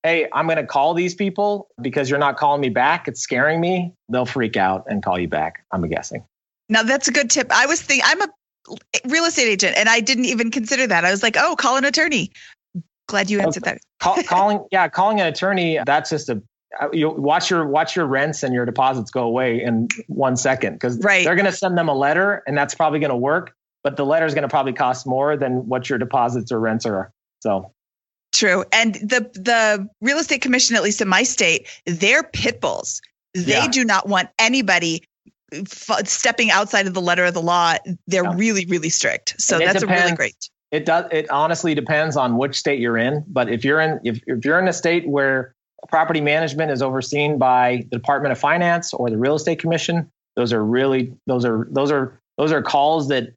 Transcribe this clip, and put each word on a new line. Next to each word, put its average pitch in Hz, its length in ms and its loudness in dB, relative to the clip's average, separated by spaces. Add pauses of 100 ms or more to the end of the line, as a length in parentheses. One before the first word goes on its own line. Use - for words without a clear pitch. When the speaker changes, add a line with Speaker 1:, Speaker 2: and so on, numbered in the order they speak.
Speaker 1:
"Hey, 165 280 2
I'm 156 140 0
gonna 160 180 0
call 147 300 0
these 175 200 0
people 202 520 -2 (160)
because 127 260 -2
you're 143 120 0
not 139 160 2
calling 147 240 2
me 135 80 0
back. 135 400 0
It's - 120 -10
scaring 151 400 0
me." 180 320 -2 (160)
They'll 123 180 0
freak 120 300 -2
out 95 320 2
and 104 140 -2
call 90 160 0
you 87 80 -2
back, 78 460 -4
I'm 92 160 -2
guessing. - 360 -6 (440)
Speaker 2:
Now, 220 160 2
that's 269 240 0
a 262 40 -2
good 269 180 0
tip. 269 200 0
I 247 160 6
was 320 160 0
think-, 269 240 0
I'm 330 160 2
a 403 60 -2 (800)
real 330 160 2
estate 294 240 0
agent, 196 280 0
and 214 120 4
I 233 120 4
didn't 247 260 0
even 226 260 -2
consider 254 340 -2
that. 175 180 2
I 180 60 4
was 196 140 -2
like, 220 120 0
"Oh, 302 200 2
call 262 200 0
an 269 80 0
attorney." 285 460 0 (800)
Glad 202 220 -2
you 202 100 0
answered 160 240 -2
Speaker 1:
Okay. - 80 -2
Speaker 2:
that. - 80 -10 (180)
Speaker 1:
Call-, 185 240 0
Speaker 2:
<laughs> - 60 -6
Speaker 1:
calling, 202 420 2
yeah, 185 180 2
calling 202 320 0
an 180 60 2
attorney, 170 580 0
that's 147 260 0
just 151 180 -4
a, 110 120 -2 (400)
uh, 147 120 -4
you 156 180 2
watch 156 400 0
your, 165 160 2
watch 160 300 0
your 175 100 0
rents 139 380 -2
and 131 100 -2
your 123 120 0
deposits 131 440 0
go 127 140 -2
away 120 380 0
in 117 260 0 (200)
one 127 280 0
second, 123 440 -2
'cause 123 180 -4
Speaker 2:
Right. 190 260 2
Speaker 1:
they're 175 120 2
gonna 196 160 2
send 185 260 -2
them 165 100 0
a 143 60 2
letter, 160 520 2
and 143 120 -2
that's 143 160 -2
probably 156 260 0
gonna 139 160 0
work, 147 360 -2 (320)
but - 120 -2
the 143 80 0
letter's 156 300 2
gonna 143 140 0
probably 135 240 0
cost 127 360 -2
more 143 280 0
than 127 320 -2
what 127 200 -2
your 131 100 0
deposits 120 540 0
or 117 80 0
rents 113 260 0
are. 98 240 -2 (320)
So. 98 300 -2 (600)
Speaker 2:
True. 190 400 2
And 226 240 2
the, 226 380 -2
the 208 540 0 (140)
real 277 160 2
estate 302 240 -2
commission, 254 340 2
at 202 60 2
least 208 180 -2
in 208 80 0
my 185 140 4
state, 185 460 0 (180)
they're 196 360 2
pit - 380 -4
bulls. - 400 -6 (340)
They 180 180 0
Speaker 1:
Yeah. 262 160 2
Speaker 2:
do 254 160 2
not 202 240 2
want 185 200 2 (100)
anybody 190 680 2 (480)
f-, 190 540 -6
stepping 233 440 0
outside 196 360 2
of 185 80 -4
the 185 60 -2
letter 175 240 2
of 180 100 0
the 170 80 -2
law. 170 320 2 (320)
They're 185 180 0
Speaker 1:
Yeah. 175 100 -2
Speaker 2:
really, 196 320 0
really 170 240 -2
strict. - 500 -4
So - 160 0
Speaker 1:
And 160 60 2
it 165 40 4
Speaker 2:
that's 190 160 2
a 220 40 -2
really 185 140 2
Speaker 1:
depends. 175 180 2
Speaker 2:
great. - 320 -6 (220)
Speaker 1:
It 151 120 -2
does. 170 280 2
It 156 180 -2
honestly 156 440 0
depends 151 420 0
on 123 200 0
which 135 220 -2
state 143 220 0
you're 117 180 0
in. 143 300 0
But 127 200 -2
if 113 160 -4
you're 147 160 2
in, 156 240 0
if, 113 220 -4
if 120 180 -4
you're 156 140 2
in 190 100 2
a 170 40 0
state 170 360 0
where 135 460 0 (340)
property 160 320 0
management 151 520 0
is 131 100 -2
overseen 139 560 -2
by 123 520 2
the 123 80 -6
Department 139 340 0
of 120 60 -4
Finance 170 540 0
or 123 160 -2
the 110 80 -2
Real 135 200 2
Estate 156 240 -2
Commission, 165 500 -2 (240)
those 120 180 0
are 110 120 0
really, 127 500 0 (120)
those 123 180 0
are, 117 260 0
those 139 220 0
are, 131 260 -2 (180)
those 151 160 0
are 147 100 2
calls 147 460 0
that 127 280 -2